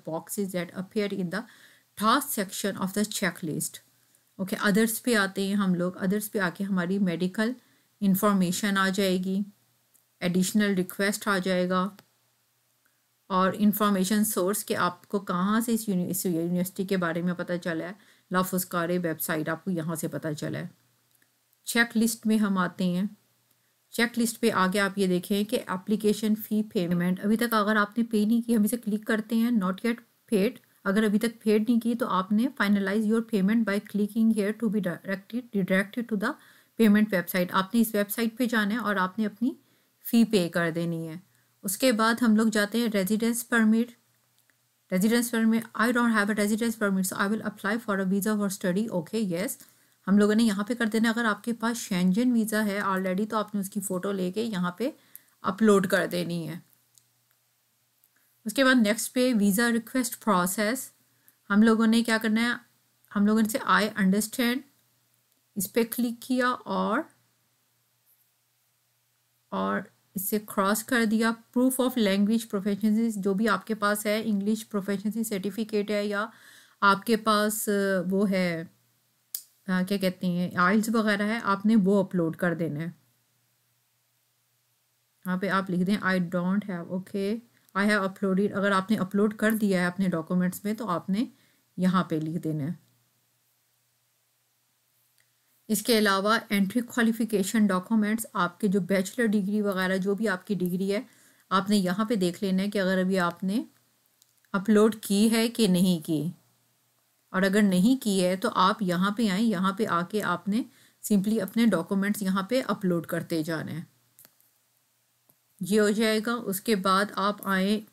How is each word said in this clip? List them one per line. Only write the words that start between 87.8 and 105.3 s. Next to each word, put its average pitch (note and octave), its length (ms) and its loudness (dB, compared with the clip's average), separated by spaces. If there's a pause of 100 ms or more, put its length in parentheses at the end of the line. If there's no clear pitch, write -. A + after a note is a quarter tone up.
have G3+ 180 2
uploaded"। F#3+ 440 0
अगर G3+ 200 0
आपने F#3+ 260 0
अपलोड G3+ 360 0
कर G#3+ 200 0
दिया G3+ 280 0
है F3+ 60 0
अपने F#3 200 -2
डॉक्यूमेंट्स F3+ 580 -2
में G#3+ 100 -4
तो A3+ 100 -8
आपने F#3+ 420 -2 (520)
यहाँ F3+ 300 2
पे D#3+ 100 0
लिख D#3+ 220 -4
देना D#3 220 -4
है। - 280 -8 (2750)
इसके A3 260 2
अलावा G#3 460 2 (100)
एंट्री G3+ 300 2
क्वालिफिकेशन A3 840 0
डॉक्यूमेंट्स, G#3 580 0 (100)
आपके F3+ 320 -2
जो G3 140 2
बैचलर G3 460 0
डिग्री G#3 340 0
वगैरह F#3+ 360 0
जो G3 180 0
भी G#3+ 120 -2
आपकी F#3+ 280 -2
डिग्री F3+ 340 -2
है, G#3 160 -2 (460)
आपने G3 260 2
यहाँ F#3 280 0
पे A#3+ 100 0
देख F3+ 280 0
लेना F#3+ 180 0
है G3+ 80 -2
कि G#3 100 -2
अगर F#3 180 2
अभी F#3 180 0
आपने F#3 500 -2 (880)
अपलोड G#3 500 4
की G3+ 260 4
है A3+ 200 2